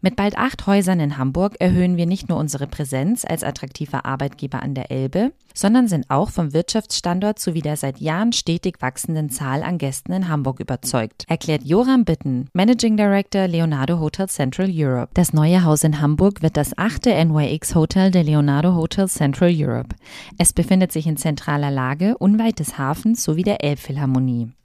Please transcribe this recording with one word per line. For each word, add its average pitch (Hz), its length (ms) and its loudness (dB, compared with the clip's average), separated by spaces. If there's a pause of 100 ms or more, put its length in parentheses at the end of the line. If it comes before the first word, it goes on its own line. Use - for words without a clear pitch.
Mit 190 120 2
bald 202 200 -2
acht - 300 -4
Häusern 190 320 2
in 143 180 0
Hamburg 143 440 -2
erhöhen 180 360 2
wir 170 100 0
nicht 185 220 -4
nur 165 80 0
unsere 143 300 -4
Präsenz 143 580 -4
als 165 200 -6
attraktiver - 600 -8
Arbeitgeber 135 560 -6
an 139 140 -6
der 127 160 -8
Elbe, 135 400 -2 (240)
sondern 233 320 4
sind 165 240 -2
auch 151 200 2
vom 156 220 -2
Wirtschaftsstandort 185 880 -2
sowie 165 220 -2
der 151 160 -4
seit 135 240 -6
Jahren 190 320 0
stetig 170 480 -2
wachsenden 151 500 -4
Zahl 135 320 -4
an 175 160 -4
Gästen 139 340 -4
in 185 140 -2
Hamburg 139 320 -2
überzeugt, - 680 -4
erklärt 156 340 -2
Joram 233 420 4
Bitten, 135 480 -2
Managing 220 440 4
Director 196 500 2
Leonardo 165 540 0
Hotel 170 280 -2
Central 151 440 -2
Europe. 131 420 0
Das 175 180 2
neue 165 300 4
Haus 156 220 4
in 151 160 2
Hamburg 156 420 2
wird 160 140 2
das 147 200 -2
achte 226 360 0
N 165 180 4
Y 151 240 2
X - 220 -4
Hotel 185 340 4
der 180 140 4
Leonardo 147 500 2
Hotel 175 340 0
Central 175 460 2
Europe. 127 400 -4 (420)
Es - 160 2
befindet 185 380 2
sich 156 160 -4
in 156 100 0
zentraler 147 540 -2
Lage, 139 480 0
unweit 220 400 2
des - 180 -6
Hafens 151 460 0
sowie 160 220 0
der 202 180 0
Elbphilharmonie. 131 840 -2 (160)